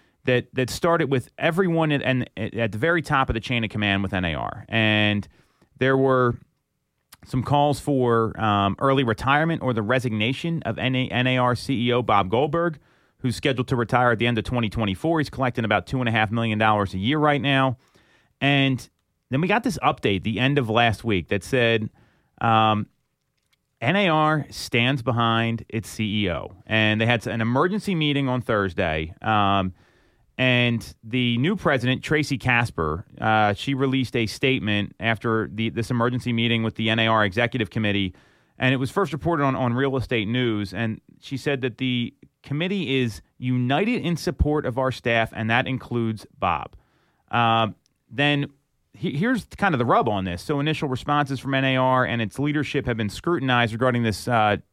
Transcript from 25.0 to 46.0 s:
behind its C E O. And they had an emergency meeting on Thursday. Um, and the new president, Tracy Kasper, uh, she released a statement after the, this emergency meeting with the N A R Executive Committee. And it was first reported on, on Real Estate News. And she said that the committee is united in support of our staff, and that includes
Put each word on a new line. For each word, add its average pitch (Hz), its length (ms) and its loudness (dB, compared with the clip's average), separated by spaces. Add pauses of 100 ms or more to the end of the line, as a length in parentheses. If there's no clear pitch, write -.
behind 113 680 0
its 110 200 -6
C 107 360 -2
E 90 60 0
O. 71 220 -6 (140)
And 110 340 2
they 113 60 2
had 120 200 0
an 113 140 -4
emergency 170 560 0
meeting 143 320 0
on 127 120 -2
Thursday. 87 800 -2
Um, 98 540 2 (640)
and 123 560 0 (100)
the 120 340 0
new 165 160 0
president, 131 480 0
Tracy 147 360 -2
Kasper, 107 640 0 (160)
uh, 107 340 2
she 139 200 -4
released 131 420 -2
a 117 100 0
statement 107 720 -2
after 113 540 -2
the, 113 180 -4
this 113 200 -4
emergency 123 420 -2
meeting 113 320 0
with 110 100 -4
the 110 160 -2
N 113 80 2
A 113 80 2
R 110 180 4
Executive 113 460 -2
Committee. 101 440 0 (440)
And 131 160 2
it 131 40 0
was 131 120 -4
first 185 220 0
reported 147 320 -2
on, 131 100 2
on 123 180 0
Real 135 240 0
Estate 113 300 -2
News. 110 480 -2
And 110 260 -4 (200)
she - 160 -10
said 139 240 -2
that 123 180 -4
the 123 340 -2 (300)
committee 151 580 -2
is 117 220 -2 (160)
united 131 640 0
in 170 120 -2
support 147 500 -2
of 120 120 -4
our 131 120 0
staff, 113 420 0
and 110 160 -4
that 120 200 0
includes 117 580 -4 (120)